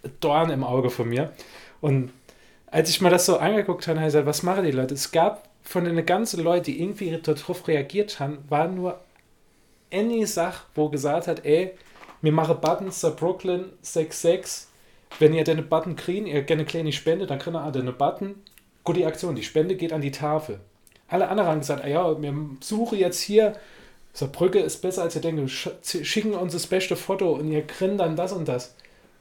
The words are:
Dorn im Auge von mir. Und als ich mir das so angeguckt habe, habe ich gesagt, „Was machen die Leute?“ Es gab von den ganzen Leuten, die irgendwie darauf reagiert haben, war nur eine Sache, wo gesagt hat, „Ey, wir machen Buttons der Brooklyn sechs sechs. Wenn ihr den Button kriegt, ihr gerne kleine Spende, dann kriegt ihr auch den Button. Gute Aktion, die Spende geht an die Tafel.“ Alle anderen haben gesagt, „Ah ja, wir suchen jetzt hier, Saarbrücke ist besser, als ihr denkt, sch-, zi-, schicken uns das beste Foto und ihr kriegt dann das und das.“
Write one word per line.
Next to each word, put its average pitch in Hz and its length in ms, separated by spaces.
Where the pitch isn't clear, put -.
Dorn 160 300
im 135 120
Auge 123 280
von 117 180
mir. 131 240
Und 135 300
als 160 180
ich - 140
mir 175 80
das 180 160
so 180 100
angeguckt 190 500
habe, 160 120
habe 156 100
ich 143 60
gesagt, 147 120
„Was 147 160
machen 185 220
die 151 60
Leute?“ 131 240
Es - 180
gab 170 340
von 175 220
den 165 220
ganzen 180 360
Leuten, 170 220
die 143 180
irgendwie 180 400
darauf 160 460
reagiert 165 500
haben, 143 200
war 151 200
nur 185 300
eine 220 360
Sache, 175 380
wo 151 140
gesagt 147 400
hat, - 160
„Ey, 170 280
wir 156 100
machen 160 300
Buttons 170 400
der 160 80
Brooklyn 180 560
sechs - 400
sechs. - 460
Wenn 156 160
ihr 160 100
den 160 240
Button 160 280
kriegt, 202 300
ihr 143 160
gerne 156 220
kleine 156 280
Spende, 170 340
dann 135 120
kriegt 165 160
ihr 160 100
auch 151 80
den 123 220
Button. 196 420
Gute 175 220
Aktion, 160 280
die 107 80
Spende 175 340
geht 165 160
an 156 80
die 139 100
Tafel.“ 151 500
Alle 180 200
anderen 190 220
haben 156 100
gesagt, 143 240
„Ah 143 40
ja, 156 340
wir 143 120
suchen 220 380
jetzt 175 220
hier, 214 320
Saarbrücke 180 460
ist 156 220
besser, 185 200
als 165 120
ihr 151 60
denkt, 160 300
sch-, - 200
zi-, 156 240
schicken 214 280
uns 175 200
das 170 120
beste 190 300
Foto 190 360
und 151 200
ihr 151 140
kriegt 196 340
dann 160 160
das 180 160
und 165 160
das.“ 123 260